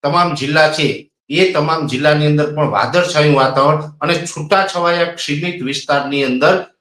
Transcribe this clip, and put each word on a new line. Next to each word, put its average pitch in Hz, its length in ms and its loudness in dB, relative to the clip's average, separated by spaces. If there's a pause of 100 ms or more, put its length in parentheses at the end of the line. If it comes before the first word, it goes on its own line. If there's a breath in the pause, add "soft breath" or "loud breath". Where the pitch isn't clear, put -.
તમામ 165 300 0
જિલ્લા 151 400 2
છે, - 380 -4 (180)
એ 180 240 2
તમામ 156 340 0
જિલ્લાની 151 380 2
અંદર 151 300 0
પણ 147 140 0
વાદળછાયું 151 680 2
વાતાવરણ 139 460 2 (200)
અને 165 240 -2
છૂટાછવાયા 170 920 -2
સીમિત 151 440 -6
વિસ્તારની 139 600 -2
અંદર 143 420 2 (160)